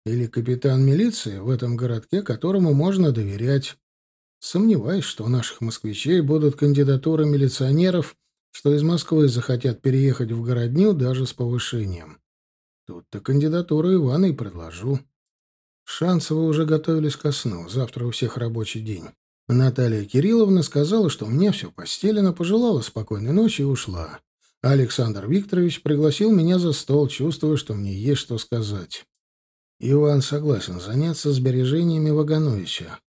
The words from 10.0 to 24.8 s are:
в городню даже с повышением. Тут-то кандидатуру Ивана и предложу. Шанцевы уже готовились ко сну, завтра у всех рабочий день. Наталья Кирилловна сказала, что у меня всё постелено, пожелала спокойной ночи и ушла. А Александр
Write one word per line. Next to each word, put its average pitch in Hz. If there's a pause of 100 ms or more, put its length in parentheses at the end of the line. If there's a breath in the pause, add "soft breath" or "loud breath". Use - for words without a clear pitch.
в 117
городню 123
даже 131
с -
повышением. 107 (720)
Тут-то 87
кандидатуру 156
Ивана 160
и 170
предложу. 92 (840)
Шанцевы 160
уже 160
готовились 156
ко 147
сну, 87
завтра 120
у -
всех -
рабочий 113
день. 107 (400)
Наталья 123
Кирилловна 190
сказала, 160
что -
у 107
меня 170
всё -
постелено, 202
пожелала 185
спокойной 110
ночи 202
и 139
ушла. 92 (420 soft breath)
А 127
Александр 117